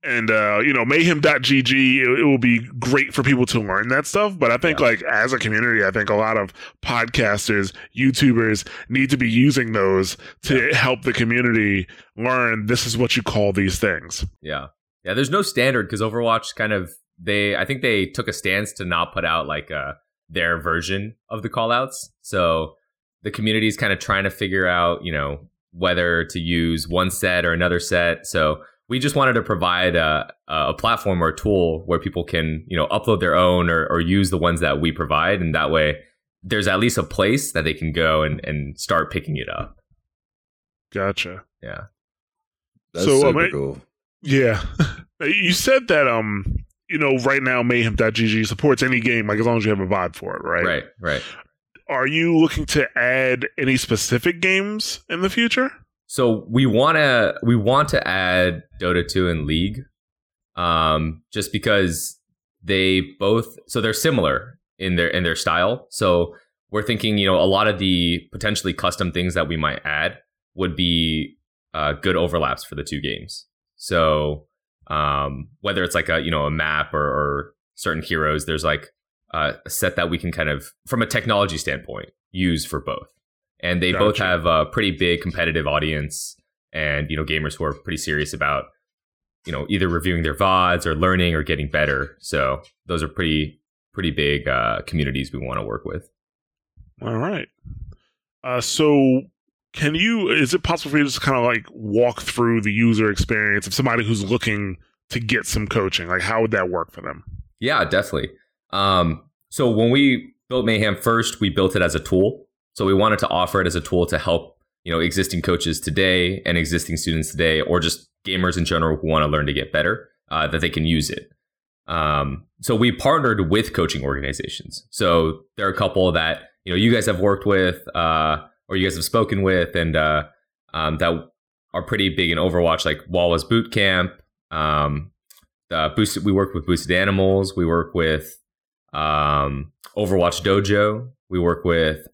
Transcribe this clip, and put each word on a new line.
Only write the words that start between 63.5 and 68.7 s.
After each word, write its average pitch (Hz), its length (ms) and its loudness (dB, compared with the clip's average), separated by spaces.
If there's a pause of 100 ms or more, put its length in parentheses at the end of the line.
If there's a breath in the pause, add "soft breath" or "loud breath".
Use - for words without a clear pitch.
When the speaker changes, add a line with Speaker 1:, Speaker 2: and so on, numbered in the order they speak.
Speaker 2:
so 123 120 -2
they're 110 120 0
similar 92 640 0 (200)
in 92 180 -2
their, 85 120 2
in 90 140 0
their 82 140 0
style. 90 540 0
So 87 440 2 (360 loud breath)
we're 104 120 -2
thinking, 107 340 0
you 98 100 2
know, 92 140 4
a 90 60 4
lot 98 220 4
of 98 100 0
the 87 540 2
potentially 101 420 -2